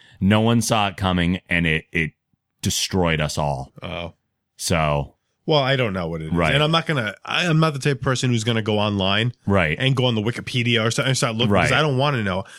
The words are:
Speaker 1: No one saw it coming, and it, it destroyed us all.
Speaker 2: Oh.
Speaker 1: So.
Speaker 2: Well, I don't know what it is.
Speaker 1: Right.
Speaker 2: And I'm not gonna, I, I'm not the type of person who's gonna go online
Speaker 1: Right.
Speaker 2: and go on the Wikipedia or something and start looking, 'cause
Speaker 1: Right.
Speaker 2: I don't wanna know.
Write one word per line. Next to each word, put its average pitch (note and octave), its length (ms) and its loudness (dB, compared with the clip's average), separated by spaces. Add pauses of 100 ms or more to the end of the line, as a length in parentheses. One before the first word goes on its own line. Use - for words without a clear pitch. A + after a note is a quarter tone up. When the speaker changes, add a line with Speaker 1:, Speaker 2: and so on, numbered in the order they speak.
(200)
Speaker 1:
No G#2+ 220 4
one A#2 200 2
saw G#2+ 280 0
it F#2 80 -10
coming, F2+ 500 2
and E2+ 180 2
it, D#2+ 280 0
it D#2+ 180 -2 (500)
destroyed F2 600 0
us D2 160 -4
all. C#2 340 -4 (100)
Speaker 2:
Oh. E2+ 340 -10 (420)
Speaker 1:
So. D2+ 560 0 (340)
Speaker 2:
Well, - 140 2
I C3 140 0
don't A#2 180 -2
know F2 140 -4
what E2 160 -6
it D#2 40 -10
is. D#2+ 60 -4
Speaker 1:
Right. E2 220 2
Speaker 2:
And D3 80 2
I'm D#3 80 0
not E3 160 0
gonna, A#2 260 -2 (100)
I, D#3 220 -2
I'm D#3+ 140 2
not D#3+ 140 2
the C#3 60 -8
type C#3 180 -2
of - 40 -12
person B2+ 300 0
who's A2+ 120 0
gonna A2+ 200 0
go G#2+ 160 0
online G2+ 520 0 (140)
Speaker 1:
Right. F2 340 2
Speaker 2:
and C3 160 2
go B2 100 0
on A#2+ 100 2
the A2 60 0
Wikipedia A#2 640 -2
or A#2 60 2
something B2+ 200 -2
and B2+ 80 0
start A#2 180 -2
looking, A2 180 0
'cause E2+ 160 4
Speaker 1:
Right. C3 100 2
Speaker 2:
I - 40 2
don't C#3 160 0
wanna C3+ 240 0
know. F#2+ 220 -2 (140)